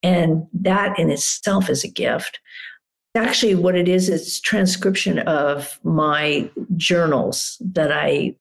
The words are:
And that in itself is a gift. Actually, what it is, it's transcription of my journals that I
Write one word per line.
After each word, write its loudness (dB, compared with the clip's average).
And 2
that 0
in 2
itself -2
is -2
a -8
gift. -4
Actually, 2
what 2
it 2
is, 2
it's -4
transcription 0
of -2
my 0
journals 0
that -2
I -2